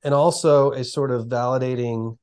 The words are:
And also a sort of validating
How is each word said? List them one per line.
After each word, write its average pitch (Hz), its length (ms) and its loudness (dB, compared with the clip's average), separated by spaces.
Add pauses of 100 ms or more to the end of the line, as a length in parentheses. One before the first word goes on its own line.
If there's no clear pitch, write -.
And 143 100 0
also 147 580 4
a 131 120 -6
sort 135 260 -4
of 117 180 -4
validating 120 960 -4